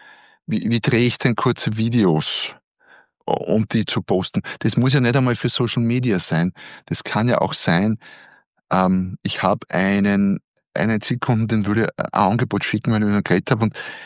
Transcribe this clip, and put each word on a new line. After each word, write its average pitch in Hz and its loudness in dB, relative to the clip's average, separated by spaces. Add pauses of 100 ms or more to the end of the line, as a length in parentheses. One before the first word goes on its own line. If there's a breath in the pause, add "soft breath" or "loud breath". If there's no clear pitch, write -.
(460 loud breath)
wie, 107 -2
wie 117 2
drehe 117 2
ich 120 -2
denn 120 0
kurze 117 -2
Videos, 110 0 (680 soft breath)
um - 0
die 107 0
zu - -2
posten? - -2 (160 loud breath)
Das - -2
muss 131 2
ja 143 2
nicht 123 2
einmal 127 2
für 123 -2
Social 120 0
Media 117 0
sein. 85 0 (320 loud breath)
Das - -4
kann 107 -2
ja 117 2
auch 90 -2
sein, 101 0 (720 loud breath)
ähm, 92 0
ich - -6
hab 95 0
einen, 98 2 (340)
einen 107 0
Zielkunden, 117 0
den 107 0
würde 104 2
ich - -2
ein - -4
Angebot 101 2
schicken, 110 -2
wenn 107 2
ich 107 2
mit 104 2
ihm 101 0
geredet 90 0
hab 113 2
und 107 0 (320 loud breath)